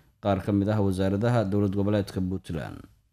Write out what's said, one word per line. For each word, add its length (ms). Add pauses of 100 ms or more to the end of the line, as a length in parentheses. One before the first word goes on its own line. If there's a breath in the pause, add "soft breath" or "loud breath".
(220 soft breath)
qaar 240
ka 80
mid 160
ah 80
wasaaradaha 720
dowlad 240
goboleedka 480
Puntland. 560 (360)